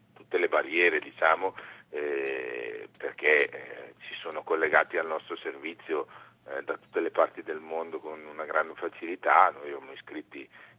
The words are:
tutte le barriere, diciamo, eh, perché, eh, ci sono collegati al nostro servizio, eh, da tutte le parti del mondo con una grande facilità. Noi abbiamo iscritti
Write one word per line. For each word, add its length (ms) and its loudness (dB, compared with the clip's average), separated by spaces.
tutte 240 -4
le 100 4
barriere, 520 4
diciamo, 540 2
eh, 1080 -4
perché, 540 2
eh, 480 -14
ci 240 -14
sono 200 -8
collegati 540 4
al 100 0
nostro 300 -4
servizio, 680 -6
eh, 180 -6
da 140 -4
tutte 220 -4
le 100 0
parti 320 2
del 180 -8
mondo 400 -6
con 240 -10
una 220 -8
grande 280 0
facilità. 760 4
Noi 200 -10
abbiamo 220 -10
iscritti 560 -14